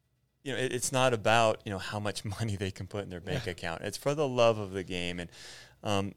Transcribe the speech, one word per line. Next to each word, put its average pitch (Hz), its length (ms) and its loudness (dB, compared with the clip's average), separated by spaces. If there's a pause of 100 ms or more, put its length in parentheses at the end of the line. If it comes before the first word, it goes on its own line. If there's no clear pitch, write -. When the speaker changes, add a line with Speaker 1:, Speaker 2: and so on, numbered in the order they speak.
(440)
Speaker 1:
you 135 100 -4
know, 107 60 -2
it, 127 120 0
it's 123 220 -2
not 127 200 6
about, 110 520 4
you 110 60 -4
know, 95 60 -2
how 104 220 -6
much 104 260 -4
<laughs> 104 140 -4
money 113 160 -2
they 95 160 -2
can 95 160 -10
put 104 160 -6
in 92 60 -12
their 90 100 -8
bank 90 260 -4
Speaker 2:
Yeah. 90 60 -2
Speaker 1:
account. 85 300 -6
It's - 160 -4
for 143 180 0
the 151 120 2
love 117 300 6
of 101 140 -4
the 95 120 -2
game. 87 360 -4
And, 85 100 -8 (540)
um, 101 340 0